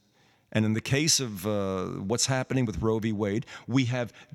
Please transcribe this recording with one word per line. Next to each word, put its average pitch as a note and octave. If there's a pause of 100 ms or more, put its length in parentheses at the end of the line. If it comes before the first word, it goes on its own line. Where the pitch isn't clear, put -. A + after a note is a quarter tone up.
(520)
and G#2+
in G#2+
the A2+
case D3
of, G#2
uh, F#2+
what's F#2+
happening C3
with A2
Roe A2
v. A2
Wade, G#2 (200)
we B2
have A#2+ (220)